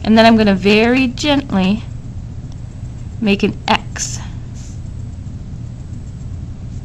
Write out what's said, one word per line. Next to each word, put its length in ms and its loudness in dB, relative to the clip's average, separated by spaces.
And 140 6
then 80 10
I'm 140 8
gonna 160 6
very 540 4
gently 760 2
make 220 4
an 160 2
X 500 -2